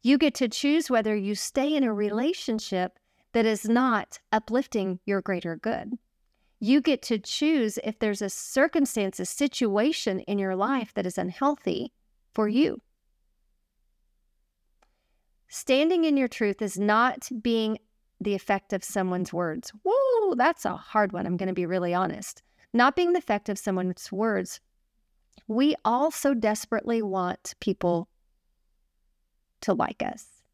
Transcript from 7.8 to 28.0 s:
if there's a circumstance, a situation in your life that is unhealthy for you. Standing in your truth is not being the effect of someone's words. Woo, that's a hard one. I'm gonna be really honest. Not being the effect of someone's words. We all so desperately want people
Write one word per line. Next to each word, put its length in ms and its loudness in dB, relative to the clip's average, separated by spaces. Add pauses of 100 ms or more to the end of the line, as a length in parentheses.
if 160 -6
there's 240 -2
a 80 -4
circumstance, 880 0
a 60 -4
situation 960 0
in 180 -2
your 160 0
life 400 -2
that 120 -4
is 120 -4
unhealthy 760 -2 (400)
for 140 0
you. 340 2 (2750)
Standing 560 2
in 120 4
your 120 2
truth 340 -2
is 160 -6
not 500 2 (140)
being 360 0 (420)
the 140 -2
effect 380 -2
of 120 -4
someone's 480 -2
words. 400 -4 (100)
Woo, 540 2
that's 280 2
a 120 -2
hard 360 0
one. 140 -4
I'm 100 -2
gonna 160 -2
be 140 -2
really 280 -2
honest. 480 -4 (300)
Not 220 4
being 180 4
the 60 2
effect 300 -2
of 100 -4
someone's 540 -4
words. 480 -2 (880)
We 260 4 (100)
all 260 2
so 240 0
desperately 680 -2
want 580 -4
people 480 0 (1500)